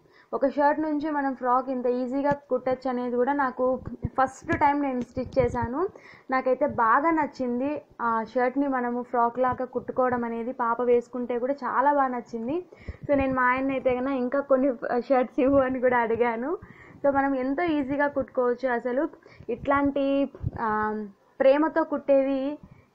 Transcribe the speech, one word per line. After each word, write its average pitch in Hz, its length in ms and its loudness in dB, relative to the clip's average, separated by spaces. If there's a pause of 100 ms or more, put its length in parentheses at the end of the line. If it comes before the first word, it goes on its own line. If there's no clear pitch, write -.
(340)
ఒక - 140 0
షర్ట్ 285 340 2
నుంచి 302 300 -2
మనం 277 240 -2
ఫ్రాక్ 254 340 0
ఇంత 247 160 -4
ఈజీగా 254 460 0 (180)
కుట్టచ్చు 254 400 -2
అనేది 247 260 -4
కూడా 247 180 0
నాకు 254 480 -2 (360)
ఫస్ట్ 269 420 0
టైమ్ 285 220 2
నేను 262 200 -2
స్టిచ్ 247 380 -6
చేశాను. 240 480 0 (440)
నాకైతే 262 360 0
బాగా 240 440 2
నచ్చింది 277 720 -2 (200)
ఆ 226 220 0
షర్ట్ని 254 440 0
మనము 247 340 -2
ఫ్రాక్ 240 380 0
లాగా 254 260 0
కుట్టుకోవడం 247 580 -2
అనేది. 233 300 -6
పాప 233 280 -2
వేసుకుంటే 240 580 0
కూడా 254 140 -2
చాలా 262 400 2
బాగా 277 140 2
నచ్చింది. 247 580 -6 (400)
So, 285 80 2
నేను 269 220 2
మా 254 80 2
ఆయన్ని 262 300 2
అయితే 254 220 0
కన్నా 254 160 -2
ఇంకా 254 280 -2
కొన్ని 277 320 2 (280)
షర్ట్స్ 254 400 0
ఇవ్వు 277 200 6
అని 262 200 2
కూడా 247 200 2
అడిగాను. 233 580 0 (480)
So, 277 100 4
మనం 277 200 2
ఎంతో 269 280 -2
ఈజీగా 285 440 0
కుట్టుకోవచ్చు. 262 640 -2
అసలు 247 400 -2 (400)
ఇట్లాంటి, 277 840 0 (280)
ఆ, 220 100 -2 (680)
ప్రేమతో 294 440 4
కుట్టేవి 277 720 0 (380)